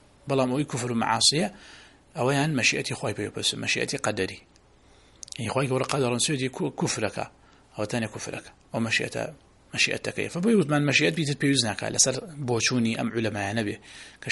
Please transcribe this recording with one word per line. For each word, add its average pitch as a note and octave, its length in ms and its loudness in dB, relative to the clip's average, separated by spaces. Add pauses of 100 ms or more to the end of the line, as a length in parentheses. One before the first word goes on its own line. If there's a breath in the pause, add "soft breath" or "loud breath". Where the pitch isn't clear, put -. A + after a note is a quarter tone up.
(300)
بەڵام C3+ 220 2
ئەوەی C#3 200 0
کوفر A#2+ 200 -4
و A#2 120 -2
معاسیە، A2+ 440 4 (720 loud breath)
ئەوەیان C#3 420 2
مەشیئەتی C3+ 400 2
خۆی A2+ 180 -2
پێوە G2+ 180 -4
پەیوەستە، - 280 0
مەشیئەتی B2 420 0
قەدەری. G2+ 340 -2 (1000 loud breath)
یعنی A2 140 -4
خۆی C3+ 160 2
گەورە B2+ 220 0
قەدەڕەنووسێتی C3 640 0
کو-، D#3+ 240 -2
کوفرەکە. A2 460 -2 (500 soft breath)
ئەوە G#2+ 160 -2
تەنیا A#2 220 -2
کوفرەکە. - 380 -10 (220)
ئەو A#2 140 -2
مەشیئەتە، - 360 -2 (500)
مەشیئەتەکەیە. - 600 -2
فبۆی G#3 260 4
وتمان D3 320 2
مەشیئەت D#3+ 260 4
بیتر D3 240 0
پێویست C#3 240 4
ناکات G#2+ 300 -2
لەسەر C3 200 4 (320)
بۆچوونی A#2 520 2
ئەم B2 160 -2
عولەمایانە G#2 520 0
بێ - 80 -4 (480 loud breath)
کە - 80 -8